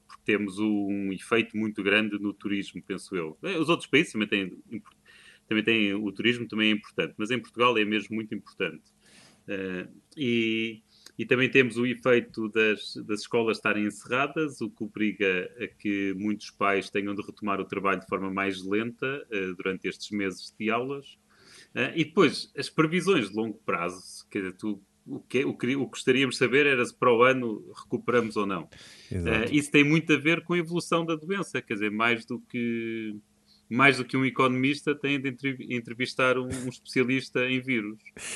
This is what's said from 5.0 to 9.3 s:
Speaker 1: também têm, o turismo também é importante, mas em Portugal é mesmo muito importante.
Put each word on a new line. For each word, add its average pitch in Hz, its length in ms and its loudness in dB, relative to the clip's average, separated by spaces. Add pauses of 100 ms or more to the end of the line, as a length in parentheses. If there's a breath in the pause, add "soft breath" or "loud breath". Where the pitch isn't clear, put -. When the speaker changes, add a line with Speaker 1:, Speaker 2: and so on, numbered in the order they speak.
Speaker 1:
também 110 160 2
têm, 107 280 2
o 104 200 -4
turismo 120 340 0
também 107 220 2
é - 20 4
importante, 98 460 -2
mas 107 120 -4
em 123 100 -2
Portugal 117 380 2
é 107 60 4
mesmo 104 320 -2
muito 110 180 -6
importante. 92 500 -6 (680 soft breath)